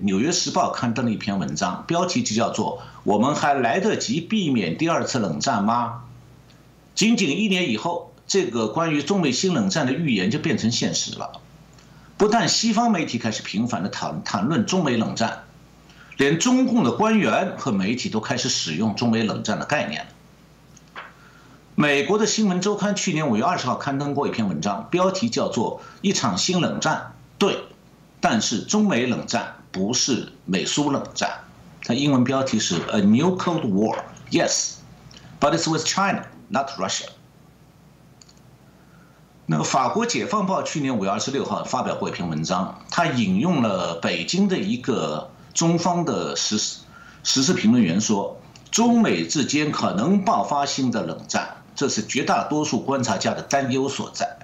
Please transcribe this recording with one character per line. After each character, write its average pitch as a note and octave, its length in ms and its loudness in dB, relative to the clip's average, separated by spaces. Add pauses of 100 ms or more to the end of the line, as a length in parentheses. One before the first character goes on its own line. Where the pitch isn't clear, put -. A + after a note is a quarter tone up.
《纽 G2 140 2
约 C#3+ 120 2
时 - 200 -2
报》 F3+ 200 0
刊 A#2+ 220 -2
登 B2 120 -2
了 A2+ 60 2
一 G2+ 40 0
篇 G2 240 -4
文 D2+ 160 -4
章， F2+ 320 -4
标 E3+ 180 2
题 B2+ 160 0
就 G2 140 -2
叫 A#2 160 2
做 E2 320 -4 (200)
“我 G2+ 140 2
们 C3+ 160 4
还 D3 220 2
来 B2+ 240 2
得 G3+ 160 2
及 C3 260 -2
避 F3+ 300 0
免 F#2+ 260 0
第 E3 120 2
二 D3+ 160 0
次 - 120 -2
冷 F2 220 -2
战 G#2+ 240 0
吗？” A#2 400 0 (920)
仅 A3+ 240 4
仅 F3 220 0
一 A3 80 2
年 F3+ 240 0
以 G#2+ 60 0
后， F3 360 -6 (140)
这 F#3+ 180 2
个 A2+ 220 0
关 D#3+ 240 0
于 D3 100 2
中 G3 200 2
美 C#3+ 100 4
新 F3+ 240 2
冷 G2 160 2
战 D3 160 0
的 C3 60 0
预 D#3 200 0
言 F#2 160 2
就 D3 80 0
变 D3 180 0
成 A2 160 0
现 A2 220 0
实 - 240 -6
了。 - 240 -12 (720)
不 G#3 120 4
但 G#3+ 200 2
西 A3+ 260 2
方 A#3 180 4
媒 D#3+ 140 0
体 A#2+ 120 -4
开 A2 140 -4
始 - 100 -6
频 A2+ 260 -2
繁 G#2 140 -4
地 G2 80 -2
谈-， D#2 340 -6
谈 G2 220 -2
论 C3+ 220 2
中 F3+ 160 2
美 B2 140 2
冷 G2 180 0
战， - 300 -4 (720)
连 C#3+ 200 4
中 B3+ 300 4
共 A3+ 160 2
的 A#2 80 2
官 A3 260 2
员 D#3+ 400 2
和 - 140 -4
媒 G2 240 0
体 G#2 140 -4
都 A2 100 -2
开 B2 180 -4
始 B2+ 120 -2
使 - 240 -4
用 G2+ 220 0
中 A#2+ 140 0
美 A2+ 140 2
冷 G2+ 180 -2
战 G2+ 160 -4
的 - 80 -6
概 C#3 220 -2
念 - 180 -8
了。 - 60 -20 (1600)
美 C#3+ 300 4
国 G#3 160 2
的 G#3+ 80 2
新 G#3+ 220 2
闻 F3+ 100 0
周 G3+ 160 0
刊 G3 180 0
去 F#3+ 200 -2
年 D3+ 160 0
五 G#2+ 80 2
月 A2+ 60 2
二 F3 140 2
十 - 80 -6
号 B2+ 100 0
刊 C3+ 220 -4
登 C#3+ 160 -2
过 C#3+ 140 0
一 - 40 -4
篇 G#2+ 180 -2
文 D2+ 100 -2
章， G2 320 -4
标 F#3 180 4
题 F#3 200 -2
叫 A2 180 -2
做 - 340 -4 (220)
“一 G3 80 2
场 G2 260 0
新 F#3 220 0
冷 - 220 -2
战， - 320 -2 (240)
对， G3 200 2 (600)
但 B2 220 2
是 G#2 220 0
中 G#3+ 220 2
美 C3 220 2
冷 A2+ 180 -2
战 - 300 -4 (160)
不 G2 220 -2
是 - 400 0 (100)
美 F2+ 220 0
苏 D3 260 0
冷 A#2+ 100 0 (120)
战”。 - 260 -4 (460)
它 B2 80 0
英 C#3+ 180 2
文 B2+ 140 4
标 C3+ 180 2
题 A2+ 160 0
是 - 160 -2 (160)
“A G#2+ 80 2
New B2+ 380 6
Cold E3 340 0
War, G2+ 240 2 (340)
yes, - 440 0 (640)
but D#3 180 4
it's D#3+ 140 0
with D#3 140 0
China, G3 380 0 (260)
not C3+ 220 -2
Russia”。 F#2+ 340 -4 (2500)
那 D#3+ 120 0
个 D3+ 60 0
法 C3+ 240 2
国 A3+ 180 0
《解 B2 200 -2
放 G3+ 200 -2
报》 F3+ 160 0
去 D3+ 200 -6
年 C3 160 -2
五 F#2+ 80 -4
月 G2 40 0
二 G2+ 80 -2
十 B2+ 140 -4
六 B2+ 140 -2
号 F2+ 180 -4
发 B2 180 -4
表 G2+ 140 -4
过 F2+ 140 -6
一 - 20 -6
篇 F2 160 -6
文 D#2 160 -4
章， F#2 380 -4 (100)
它 F3 140 0
引 A2 340 0
用 D#3 220 2
了 F2+ 340 -2
北 F2 300 -4
京 F#3+ 240 2
的 F3+ 80 0
一 A2 200 -2
个 E2 540 -4 (220)
中 E3+ 260 2
方 F3 240 0
的 F2 320 -2
时 - 220 -2
事， - 240 -6 (420)
时 - 180 0
事 F3+ 120 4
评 G#2+ 180 4
论 B2 100 6
员 F#2 200 4
说， G2+ 400 -2 (280)
中 A#3 320 4
美 F#2+ 240 2
之 C3 200 0
间 D3 260 0
可 G#2 220 -2
能 F3+ 320 2
爆 F#3 180 2
发 C#3+ 220 0
新 C3 260 0
的 G2+ 120 0
冷 E2 240 -8
战， - 280 -4 (200)
这 C#3 140 0
是 - 160 -2
绝 - 180 -2
大 A#2+ 200 2
多 D3+ 200 0
数 C3 160 0
观 C3+ 220 -2
察 A2 160 0
家 A2 160 0
的 - 80 -6
担 C3+ 300 0
忧 C3+ 180 0
所 - 220 -8
在。 - 320 -6